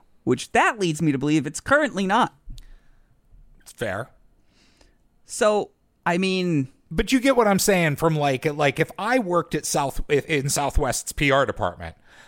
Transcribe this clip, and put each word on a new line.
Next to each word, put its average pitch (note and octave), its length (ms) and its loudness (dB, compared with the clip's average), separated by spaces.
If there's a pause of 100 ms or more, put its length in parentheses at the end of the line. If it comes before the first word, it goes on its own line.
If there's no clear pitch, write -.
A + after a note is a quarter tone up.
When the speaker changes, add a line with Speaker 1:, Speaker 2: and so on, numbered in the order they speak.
(240)
Speaker 1:
which - 280 -2
that C4 280 2
leads D#3+ 200 -2
me D#3 120 2
to C3+ 60 -2
believe D3 280 0
it's D3+ 140 -10
currently G3+ 460 0
not. G#3 280 0 (1300)
Speaker 2:
Fair. G#2+ 460 -8 (1120)
Speaker 1:
So, G#3+ 460 0 (340)
I F3 140 0
mean, F3+ 500 0 (220)
Speaker 2:
But F#3+ 220 -2
you C4 80 4
get C4 160 4
what A#3 100 4
I'm G3 140 4
saying E3+ 360 2
from, D#3+ 200 2
like, C#3+ 280 0
like, D3 360 0
if D3+ 180 -2
I A#3+ 220 0
worked F3 340 -2
at D3+ 100 -4
South, - 440 -2
if, C#3+ 180 2
in C#3+ 220 0
Southwest's C#3 640 -2
P C#3+ 180 0
R C3+ 160 4
department, F2+ 500 -6 (320)